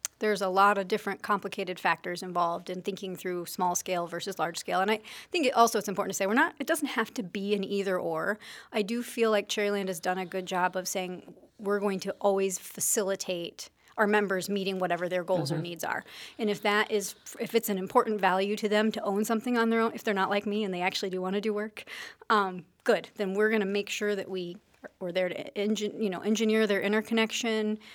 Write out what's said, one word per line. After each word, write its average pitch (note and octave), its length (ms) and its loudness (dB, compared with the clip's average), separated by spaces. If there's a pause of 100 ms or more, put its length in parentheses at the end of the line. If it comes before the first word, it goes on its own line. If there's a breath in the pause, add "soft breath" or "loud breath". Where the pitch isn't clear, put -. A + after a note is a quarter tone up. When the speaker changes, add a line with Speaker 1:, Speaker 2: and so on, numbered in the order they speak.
(200)
Speaker 1:
there's G#3 240 0
a F#3+ 40 0
lot G3 300 6
of F#3+ 100 -2
different G3+ 360 -2
complicated F#3+ 560 -2
factors F3 420 0
involved F3 480 -2
in F3+ 140 -8
thinking F#3 320 -6
through F3 320 -6
small F3+ 260 0
scale F3 320 -2
versus E3+ 320 -6
large E3 220 -4
scale. F3+ 200 -2
And G3 120 2
I A3 80 2 (320 loud breath)
think D4+ 160 2
it - 80 2
also A3+ 240 6
it's G3 80 -4
important F#3+ 260 -2
to - 40 -6
say F#3+ 100 2
we're G#3+ 80 2
not, D#4+ 240 4
it C4+ 80 -4
doesn't D#4+ 220 0
have - 260 -2
to A#3 80 -4
be G3 320 -2
an G3 80 0
either G3 340 0
or. E3+ 400 -2 (340 loud breath)
I G#3+ 120 0
do A#3 180 -2
feel A3+ 300 0
like G#3 180 2
Cherryland G3+ 380 0
has F3+ 120 -4
done F#3 200 -2
a F#3 60 -4
good F#3 200 -6
job F3+ 300 0
of F#3 120 -4
saying F#3 460 -6 (240)
we're G3+ 220 0
going G3 220 0
to G3 100 -4 (100)
always G3 380 2
facilitate - 1120 -4 (260 soft breath)
our A3 80 4
members G3 460 2
meeting G3 260 -2
whatever F3 320 0
their F3+ 140 0
goals E3 280 0
or D3+ 40 0
Speaker 2:
Mm-hmm. D#3 80 -2
Speaker 1:
needs E3+ 200 -8
are. - 200 -4 (340 loud breath)
And A3+ 140 -2
if G3+ 100 -4
that G#3 300 2
is, G3+ 240 -2 (240)
if A3+ 160 -4
it's A3 140 2
an G3 100 0
important G#3+ 420 2
value G3 360 2
to G#3 120 -2
them G#3+ 220 4
to - 100 -6
own G3+ 240 0
something A#3 320 0
on A3+ 140 4
their A3+ 80 4
own, A3+ 160 2
if - 80 -10
they're G#3+ 100 0
not F#3+ 160 2
like G3+ 160 0
me G#3 180 0
and F#3+ 80 -2
they F3+ 100 -2
actually F#3+ 280 0
do F#3 120 -2
wanna F#3 200 0
do G#3+ 140 0
work, G#3+ 300 -6 (440 loud breath)
um, F#3 360 2 (180)
good. F3+ 320 4
Then F#3+ 180 -2
we're G#3 160 4
gonna A3 160 4
make G3+ 240 -2
sure G#3 260 -2
that F#3+ 140 -6
we, F#3 280 -6 (440)
we're F3+ 100 -4
there F#3 160 2
to - 300 -6
engin-, G#3 440 -2
you G#3 80 2
know, F3+ 120 -4
engineer A3 440 4
their G3 140 2
interconnection, A3 1000 0 (180 loud breath)